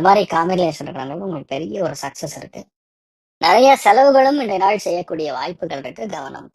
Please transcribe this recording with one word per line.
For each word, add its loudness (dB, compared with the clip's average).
மாதிரி 4
காம்பினேஷன் -2
இருக்கிறவங்களுக்கு -10
உங்களுக்கு -10
பெரிய -8
ஒரு -12
சக்சஸ் -12
இருக்கு. -18
நிறைய 6
செலவுகளும் 6
இன்றைய -2
நாள் 0
செய்யக்கூடிய -6
வாய்ப்புகள் -10
இருக்கு. -14
கவனம் -14